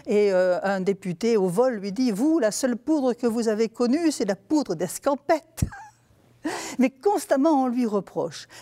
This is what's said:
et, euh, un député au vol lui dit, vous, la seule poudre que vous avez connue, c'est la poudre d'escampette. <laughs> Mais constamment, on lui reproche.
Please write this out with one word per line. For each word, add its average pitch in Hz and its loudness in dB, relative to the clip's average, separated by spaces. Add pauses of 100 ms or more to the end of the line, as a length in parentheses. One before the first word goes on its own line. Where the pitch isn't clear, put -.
et, 208 2
euh, 180 2
un 196 0
député 196 0
au 190 2
vol 233 2
lui 196 -8
dit, 254 0
vous, 285 0
la 220 0
seule 247 -2
poudre 262 0
que 240 -4
vous 226 0
avez 220 0
connue, 277 0
c'est 262 -2
la 196 0
poudre 262 -2
d'escampette. - -2 (800)
<laughs> - -8
Mais 254 4
constamment, 294 2
on - 0
lui 247 0
reproche. 175 -4 (140)